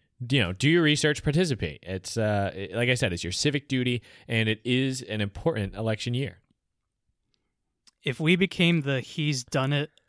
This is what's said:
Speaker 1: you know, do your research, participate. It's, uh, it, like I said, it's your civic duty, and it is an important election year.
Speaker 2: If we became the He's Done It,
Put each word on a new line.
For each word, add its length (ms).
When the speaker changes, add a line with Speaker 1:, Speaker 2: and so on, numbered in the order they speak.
Speaker 1:
you 100
know, 140
do 140
your 140
research, 400
participate. 600
It's, 340
uh, 380
it, 200
like 160
I 40
said, 180
it's 120
your 80
civic 360
duty, 340
and 200
it 160
is 380
an 180
important 540
election 400
year. 240
Speaker 2:
If 160
we 180
became 440
the 200
He's 440
Done 280
It, 180